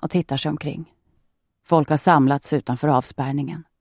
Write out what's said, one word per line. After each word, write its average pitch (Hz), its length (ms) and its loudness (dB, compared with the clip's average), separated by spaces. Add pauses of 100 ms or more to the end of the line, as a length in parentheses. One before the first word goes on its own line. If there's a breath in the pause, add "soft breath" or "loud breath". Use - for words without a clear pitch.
och 160 80 -6
tittar 160 280 -2
sig 151 120 -4
omkring. 151 440 -8 (680)
Folk 156 260 2
har 156 80 2
samlats 143 560 2
utanför 127 340 -2
avspärrningen. 143 760 -2 (180)